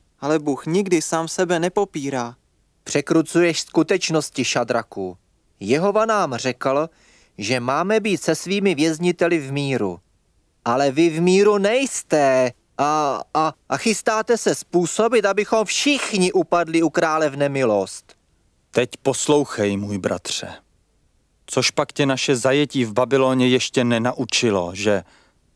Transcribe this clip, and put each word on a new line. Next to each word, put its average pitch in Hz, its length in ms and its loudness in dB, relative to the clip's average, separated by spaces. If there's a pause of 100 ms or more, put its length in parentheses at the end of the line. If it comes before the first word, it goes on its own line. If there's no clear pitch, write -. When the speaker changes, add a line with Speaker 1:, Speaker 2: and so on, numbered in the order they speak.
(220)
Speaker 1:
ale 151 180 2
Bůh 147 260 -4
nikdy 180 360 0
sám 165 260 -4
sebe 175 320 0
nepopírá. 139 760 -4 (480)
Speaker 2:
Překrucuješ 165 760 0
skutečnosti, 160 840 -2
Šadraku. 113 720 -4 (420)
Jehova 185 460 0
nám 196 300 0
řekl, 131 540 -2 (480)
že 113 220 -2
máme 160 400 0
být 202 220 -2
se 160 140 0
svými 196 400 0
vězniteli 170 640 2
v 135 120 -8
míru. 127 480 -2 (640)
Ale 135 260 2
vy 165 180 4
v 160 120 -4
míru 196 360 4
nejste 151 920 2 (260)
a, 143 440 -2 (120)
a, 156 200 0 (160)
a 135 80 -2
chystáte 220 600 0
se 170 180 0
způsobit, 214 680 0
abychom 202 400 0
všichni 214 680 0
upadli 165 520 0
u 160 60 4
krále 160 400 0
v 135 60 -10
nemilost. 135 800 0 (560)
Speaker 3:
Teď 123 180 0 (120)
poslouchej, 131 760 0
můj 101 200 -4
bratře. 95 560 -6 (920)
Což - 260 -2
pak - 220 -4
tě 151 120 0
naše 135 300 0
zajetí 131 500 0
v 110 80 -6
Babyloně 127 540 2
ještě 127 360 0
nenaučilo, 113 920 0
že 101 280 0 (520)